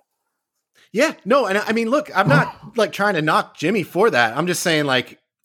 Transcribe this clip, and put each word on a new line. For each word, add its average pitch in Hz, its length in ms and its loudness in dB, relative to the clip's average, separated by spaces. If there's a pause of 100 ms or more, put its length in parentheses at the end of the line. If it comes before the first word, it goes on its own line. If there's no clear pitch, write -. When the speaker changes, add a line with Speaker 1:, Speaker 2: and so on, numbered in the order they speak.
(920)
Speaker 1:
Yeah, 269 220 0 (100)
no, 247 220 2
and 196 120 0
I, 208 100 -2
I 214 60 -4
mean, 226 160 -2
look, - 260 -2
I'm 196 120 2
not, 277 280 2 (120)
Speaker 2:
<laughs> - 100 -20
Speaker 1:
like, 208 140 0
trying 202 220 -2
to 160 80 0
knock 165 340 0
Jimmy 175 280 -2
for 208 260 0
that. 120 280 2
I'm 165 100 -2
just 175 160 -4
saying, 156 220 0
like, 127 340 -2 (260)